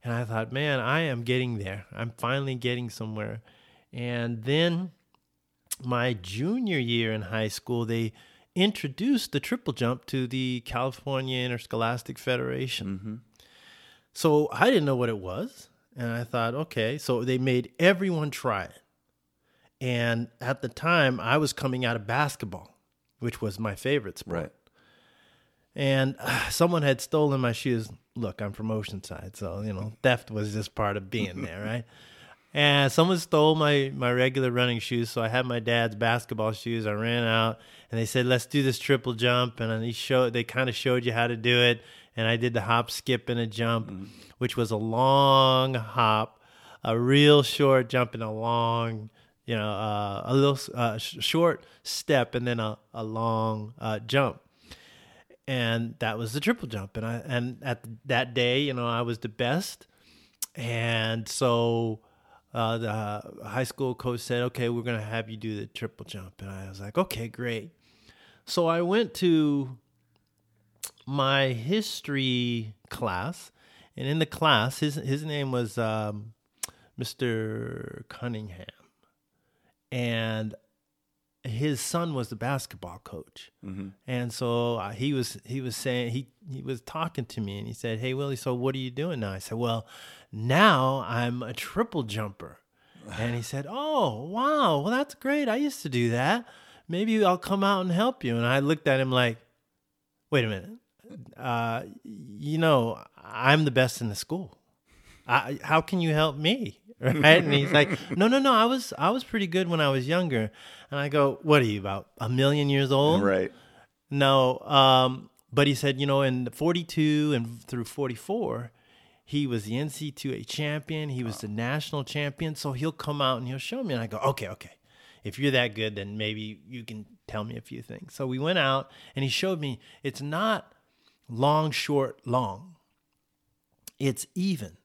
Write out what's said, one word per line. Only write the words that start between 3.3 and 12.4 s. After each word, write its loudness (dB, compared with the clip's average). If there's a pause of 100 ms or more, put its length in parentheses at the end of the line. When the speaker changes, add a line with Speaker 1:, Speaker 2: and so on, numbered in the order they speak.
Speaker 1:
And -6
then 0 (920)
my 0
junior -2
year 0
in -4
high -2
school, -4
they -2 (420)
introduced 0
the 0
triple -4
jump -2
to -2
the -2
California -4
Interscholastic -4
Federation. -4